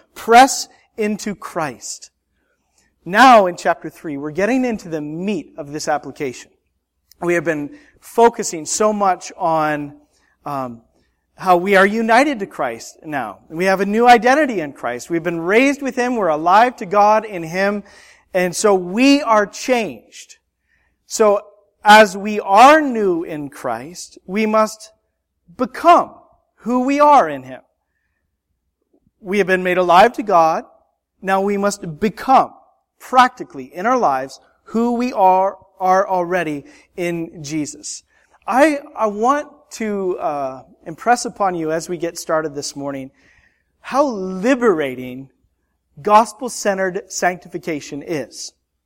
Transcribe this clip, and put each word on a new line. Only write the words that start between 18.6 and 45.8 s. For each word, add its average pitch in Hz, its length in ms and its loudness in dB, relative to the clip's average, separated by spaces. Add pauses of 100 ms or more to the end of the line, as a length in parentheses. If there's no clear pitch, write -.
we 233 460 2
are 214 260 2
changed. - 880 -6 (680)
So 208 360 2 (420)
as 208 320 6
we 208 240 -6
are 240 400 6
new 214 440 -2
in 151 260 -10
Christ, 131 760 -12
we 208 200 -4
must 214 460 -2 (640)
become 254 560 2 (440)
who 247 280 -2
we 277 140 0
are 285 280 6
in 139 160 -8
Him. 127 180 -16 (1600)
We 202 200 -4
have 185 80 0
been 185 160 0
made 180 160 0
alive 185 340 6
to 285 100 -8
God. 175 420 2 (560)
Now 190 200 0
we 202 160 -2
must 196 420 -6
become 214 540 0 (460)
practically 208 680 0
in 170 220 -8
our 254 100 2
lives 139 420 -2 (260)
who 233 280 -2
we 247 180 -4
are, 190 460 2 (220)
are 185 280 2
already 175 580 -4 (300)
in 170 480 -8
Jesus. 143 600 -10 (420)
I, 285 340 2 (160)
I 220 120 -2
want 247 420 -2 (220)
to, 196 480 -6
uh, 135 440 -6 (220)
impress 220 400 -2
upon 196 280 -4
you 160 180 -4
as 160 160 -4
we 175 100 -8
get 170 200 -6
started 156 380 -4
this 143 200 -12
morning 139 360 -10 (680)
how 269 260 -2
liberating 185 1200 -4 (720)